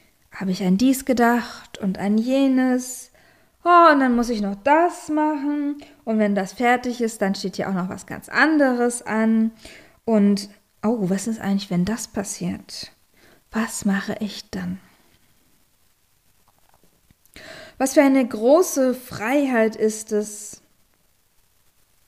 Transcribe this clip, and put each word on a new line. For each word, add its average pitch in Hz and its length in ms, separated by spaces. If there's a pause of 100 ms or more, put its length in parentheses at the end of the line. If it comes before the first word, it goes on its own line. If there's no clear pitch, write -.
(300)
Habe 190 200
ich 185 120
an 185 140
dies 254 300
gedacht 240 720
und 190 200
an 208 200
jenes? 254 920 (540)
Oh, 339 260
und 285 100
dann 254 140
muss 240 140
ich 220 140
noch 202 120
das 330 540
machen. 294 680 (260)
Und 220 140
wenn 208 160
das 196 180
fertig 247 480
ist, 226 220
dann 196 120
steht 190 220
hier - 140
auch 190 40
noch 180 140
was 185 160
ganz - 240
anderes 247 720
an. 220 520 (520)
Und, 202 460 (320)
oh, 214 260
was 196 180
ist 220 140
eigentlich, 196 300
wenn 180 160
das 226 200
passiert? - 840 (580)
Was 226 360
mache 196 340
ich - 300
dann? 185 280 (3000)
Was 269 160
für 311 80
eine 269 260
große 254 640
Freiheit 240 840
ist 214 380
es, - 480 (1500)